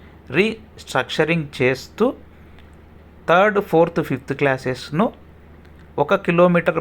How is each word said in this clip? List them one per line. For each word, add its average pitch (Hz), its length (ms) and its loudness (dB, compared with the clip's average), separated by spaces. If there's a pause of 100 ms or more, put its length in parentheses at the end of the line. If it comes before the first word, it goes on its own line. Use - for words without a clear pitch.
(300)
రీస్ట్రక్చరింగ్ 160 1300 -2
చేస్తూ 131 500 -2 (1200)
థర్డ్, 196 320 4 (120)
ఫోర్త్, 165 340 2
ఫిఫ్త్ 135 320 -6
క్లాసెస్‌ను 139 680 -2 (920)
ఒక 143 180 0 (120)
కిలోమీటర్ 175 540 2